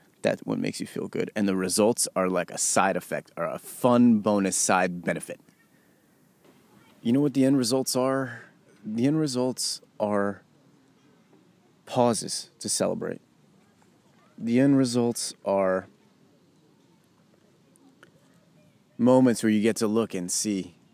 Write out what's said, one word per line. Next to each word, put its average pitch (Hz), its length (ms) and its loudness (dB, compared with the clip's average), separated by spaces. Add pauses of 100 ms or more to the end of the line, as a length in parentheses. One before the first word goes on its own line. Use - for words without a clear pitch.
(220)
that's - 220 -2
what 110 160 -6
makes - 200 -6
you - 80 -8
feel - 200 -10
good. - 280 -8
And 101 120 0
the 95 80 0
results 98 600 0
are 92 140 0
like 87 220 -2
a - 60 -10
side 95 380 0
effect, 78 400 -8
or 85 100 -6
a 69 140 -8
fun 120 600 4
bonus 101 360 0
side 90 480 0
benefit. - 360 -8 (1600)
You 113 100 0
know 135 100 4
what 147 120 0
the 135 120 2
end 139 120 4
results 131 380 0
are? 131 480 -2 (420)
The 117 220 0
end 151 120 2
results 127 640 -2 (180)
are 101 440 0 (1400)
pauses - 760 -2
to 107 100 -10
celebrate. 87 520 -4 (1160)
The 117 220 0
end 139 180 6
results 120 560 0 (120)
are 95 420 0 (3000)
moments 127 440 4
where 110 100 2
you 107 100 2
get 110 160 2
to 113 100 0
look 107 260 -2
and 90 180 -6
see 98 440 -4 (180)